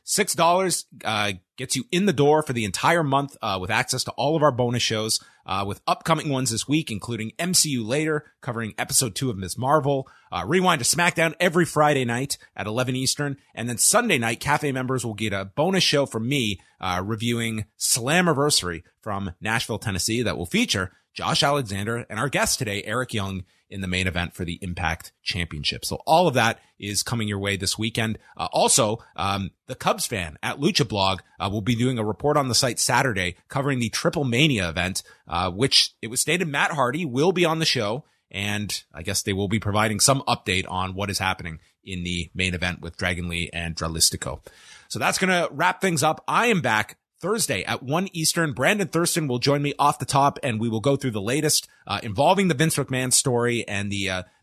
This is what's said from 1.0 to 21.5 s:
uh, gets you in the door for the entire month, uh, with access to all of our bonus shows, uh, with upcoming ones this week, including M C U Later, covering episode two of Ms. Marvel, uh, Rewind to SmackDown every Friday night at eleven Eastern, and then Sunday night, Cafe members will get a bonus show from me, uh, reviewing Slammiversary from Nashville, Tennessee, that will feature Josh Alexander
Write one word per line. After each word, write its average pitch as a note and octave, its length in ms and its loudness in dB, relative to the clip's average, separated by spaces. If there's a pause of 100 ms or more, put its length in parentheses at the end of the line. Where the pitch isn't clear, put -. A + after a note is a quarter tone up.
uh, G#2 300 0 (240)
gets - 180 -4
you C3 160 -2
in F3+ 140 2
the F#3+ 80 4
door D3 280 6
for C3+ 120 -2
the A2+ 100 -2
entire D#3 400 2
month, C#3 380 2
uh, G2+ 180 -2
with F2+ 100 -6
access A#2+ 360 0
to - 60 -8
all D3 260 0
of D3 40 2
our D3 120 6
bonus A#2+ 280 0
shows, A2 400 -2 (240)
uh, G2 220 -2
with G2+ 180 -6
upcoming D#3+ 440 0
ones C3 200 0
this A2+ 160 -2
week, D3 260 0
including A2 460 -6
M F3+ 160 -2
C D#3 180 2
U A#2+ 140 -2
Later, D3+ 380 0 (160)
covering G#2+ 380 -6
episode B2 380 0
two C3 140 -2
of G2 80 -4
Ms. F#2+ 200 -8
Marvel, C3+ 500 2 (240)
uh, F2 160 -4
Rewind F3+ 340 2
to A#2+ 40 -4
SmackDown E3 560 2
every F3 240 4
Friday D3 400 2
night A#2+ 320 -4 (180)
at G2 120 -6
eleven B2+ 280 -2
Eastern, C3+ 400 -2 (180)
and A#2 140 -6
then A#2+ 100 -4
Sunday G#3 400 4
night, A2+ 220 0
Cafe D3 320 0
members B2+ 340 -2
will A2+ 80 -4
get G#2+ 200 -4
a G2 100 -2
bonus E3 400 0
show C#3+ 220 4
from A2+ 240 -4
me, A2+ 320 0 (180)
uh, F2+ 240 0
reviewing A2+ 600 -2 (120)
Slammiversary C3+ 1040 2 (180)
from G2 400 -4
Nashville, A2+ 360 -2
Tennessee, A2 440 -2
that F2+ 160 -2
will E2+ 80 -6
feature E3+ 480 0 (200)
Josh - 300 0
Alexander A#2 680 -2